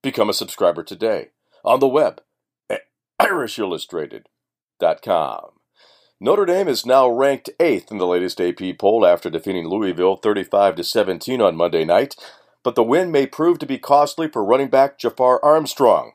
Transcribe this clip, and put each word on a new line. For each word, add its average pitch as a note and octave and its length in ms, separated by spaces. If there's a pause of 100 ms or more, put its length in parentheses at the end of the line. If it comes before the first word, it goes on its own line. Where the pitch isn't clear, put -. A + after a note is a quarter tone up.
Become A#2 280
a A2+ 40
subscriber - 500
today G#2 480 (340)
on C3 160
the C#3 80
web D3 320 (480)
at - 140 (360)
irish C#3+ 400
illustrated E2 680 (500)
dot E2 220
com. D2+ 480 (720)
Notre G3 240
Dame D3+ 240
is A#2+ 160
now B2+ 240
ranked C3 400 (100)
eighth C3+ 320
in G#2 60
the F2+ 100
latest F2+ 320
A F2 140
P F#2 180
poll A2 340
after B2 240
defeating E2+ 380
Louisville F#2 480
thirty-five G2+ 600
to F2 100
seventeen G#2+ 560
on F2 160
Monday E2 260
night, F#2 320 (480)
but B2 120
the A#2+ 80
win E3 280
may C#3 160
prove E3 320
to D3 60
be C3 120
costly D3 520
for A2 160
running B2+ 240
back C3+ 280
Jafar B2+ 460
Armstrong. C3 720